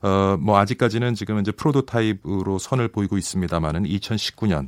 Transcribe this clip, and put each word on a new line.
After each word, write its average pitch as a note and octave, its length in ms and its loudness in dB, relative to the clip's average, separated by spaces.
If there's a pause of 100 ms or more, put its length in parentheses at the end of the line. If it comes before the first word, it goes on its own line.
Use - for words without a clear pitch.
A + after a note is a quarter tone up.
어, G2 360 4
뭐 G2+ 200 4
아직까지는 A#2 560 0
지금 G#2+ 240 -4
이제 G2+ 120 -2
프로토타입으로 G#2 1080 0
선을 A#2+ 300 -2
보이고 G2+ 280 -2
있습니다마는 E2+ 680 -2
이천십구 G2+ 580 -4
년 E2+ 220 0